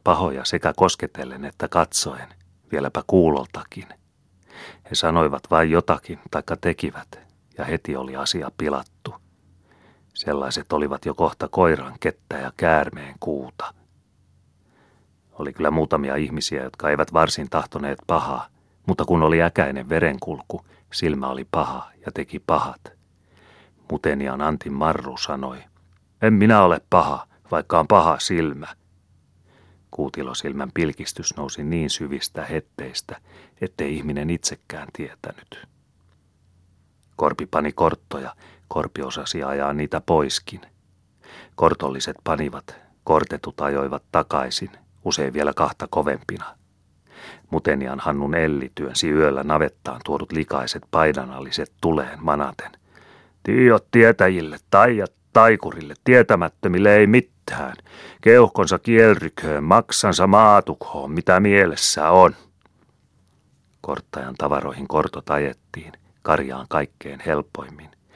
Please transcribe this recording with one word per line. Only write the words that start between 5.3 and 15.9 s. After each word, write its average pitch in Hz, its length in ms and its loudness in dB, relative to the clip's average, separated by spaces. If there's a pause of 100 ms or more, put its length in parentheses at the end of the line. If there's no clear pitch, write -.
vain 82 200 4
jotakin 82 480 -2 (120)
taikka - 260 -6
tekivät, - 640 -8 (380)
ja - 80 -10
heti 78 300 -6
oli 65 200 -10
asia 73 420 -8
pilattu. - 580 -8 (1000)
Sellaiset 69 600 -8
olivat 73 320 -4
jo 76 100 -6
kohta 78 320 -2
koiran 80 520 0
kettä - 380 -8
ja 65 200 -10
käärmeen 73 640 0
kuuta. - 540 -10 (1600)
Oli 71 220 -12
kyllä 76 180 0
muutamia 71 440 -2